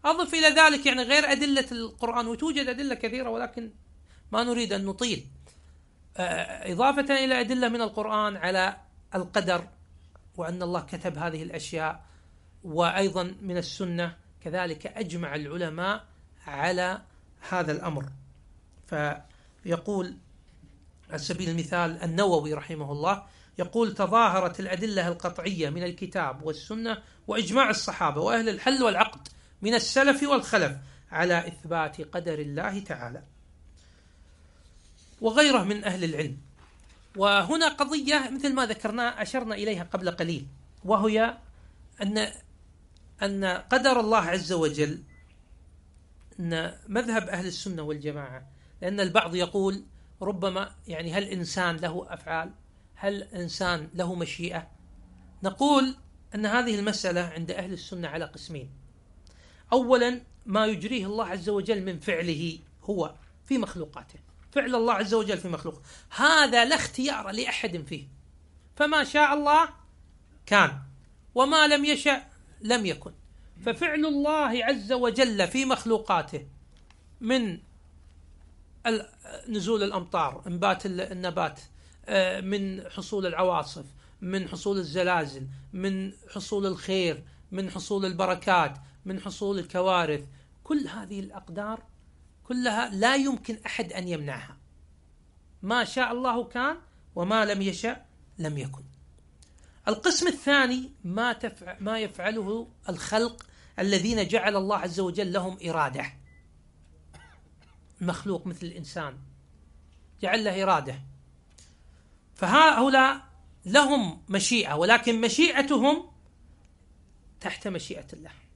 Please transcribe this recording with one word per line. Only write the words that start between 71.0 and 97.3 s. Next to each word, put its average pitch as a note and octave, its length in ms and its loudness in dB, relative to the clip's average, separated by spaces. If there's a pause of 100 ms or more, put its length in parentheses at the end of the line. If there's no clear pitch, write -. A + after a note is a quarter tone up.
وما D4+ 320 6
لم D4 180 6
يشأ C#4 380 2 (380)
لم G#3+ 260 2
يكن. - 260 -6 (520)
ففعل D4+ 420 0
الله C#4+ 580 2
عز A#3 280 0
وجل A#3 560 2
في C4 160 0
مخلوقاته G3+ 800 0 (720)
من A3+ 380 0 (1300)
ال-، A3+ 220 -2 (400)
نزول G#3 340 0
الأمطار، F3+ 640 -2
إنبات F#3 400 0
ال-، F3+ 140 -4
النبات، F3+ 600 -4 (460)
آه، F#3+ 340 2
من F#3+ 500 -4
حصول G3 360 -4
العواصف، E3 580 0 (360)
من F#3 280 -4
حصول G3 300 -2
الزلازل، D#3 680 -2 (240)
من F#3+ 400 -4 (220)
حصول G3 320 -4
الخير، F#3 580 -2 (280)
من F#3 180 -6
حصول G3 340 -4
البركات، F3+ 760 2 (260)
من F#3+ 160 -6
حصول G3 380 -6
الكوارث، F3 640 0 (400)
كل D4 240 -2
هذه G3+ 320 -10
الأقدار G3+ 640 -10 (640)
كلها B3 440 0
لا A3 280 4
يمكن C4+ 500 0
أحد F#3+ 260 -4
أن F#3 160 -6
يمنعها، C#3+ 480 -6 (1040)
ما A3+ 220 2
شاء B3 280 0
الله A#3+ 320 0
كان C4 320 -2 (380)
وما G#3 300 2